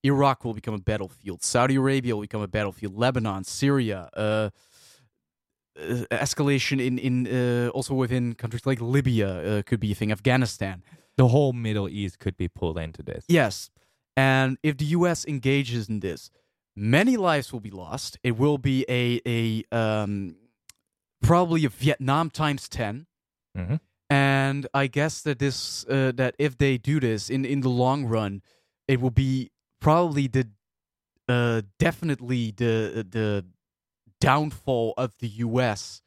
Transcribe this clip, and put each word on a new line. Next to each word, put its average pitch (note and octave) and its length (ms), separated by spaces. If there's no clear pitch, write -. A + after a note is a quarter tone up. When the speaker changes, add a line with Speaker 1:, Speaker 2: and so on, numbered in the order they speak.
Speaker 1:
Iraq C#3 400
will A2+ 100
become G#2+ 200
a G#2 40
battlefield. F#2+ 640
Saudi B2+ 340
Arabia C3 380
will G#2 80
become G#2+ 200
a G2+ 60
battlefield. G2+ 480
Lebanon, A2 460
Syria, A2+ 720
uh, F#2 60
uh, G#2+ 300
escalation C3+ 680
in, B2 180
in, B2+ 280
uh, A#2+ 440
also C#3 240
within B2 400
countries A#2 320
like C3 140
Libya, A#2+ 480
uh, F#2+ 340
could A2 180
be G#2 120
a - 20
thing. G#2 180
Afghanistan. G#2 720
Speaker 2:
The B2+ 120
whole C3+ 240
Middle G#2+ 360
East G2 300
could - 180
be F2+ 120
pulled E2+ 300
into D#2+ 240
this. - 260
Speaker 1:
Yes. C#3 420
And C3+ 460
if D3+ 140
the D3+ 100
U E3+ 200
S E3+ 200
engages C3 600
in G#2+ 120
this, F2 300
many D3 400
lives E3 360
will A#2+ 80
be G2+ 100
lost. G2 520
It A#2+ 140
will C#3+ 220
be C3 300
a, B2 380
a, A2+ 380
um, G#2 600
probably E3 420
a C3 40
Vietnam C#3 640
times D3 380
ten. A#2+ 380
Speaker 2:
Mm-hmm. F#2+ 200
Speaker 1:
And C#3 640
I C#3 120
guess D3 360
that C#3+ 160
this, - 480
uh, C3+ 300
that B2+ 220
if C#3+ 200
they C3+ 200
do C#3+ 220
this A2 300
in, C3+ 140
in C#3 180
the B2+ 80
long B2+ 340
run, G#2+ 380
it C3 140
will B2+ 100
be C3 400
probably D#3 460
the, B2 220
uh, A#2+ 340
definitely B2+ 760
the, A2 520
the G#2 360
downfall C3+ 760
of B2 220
the A#2+ 100
U A2+ 320
S A2 460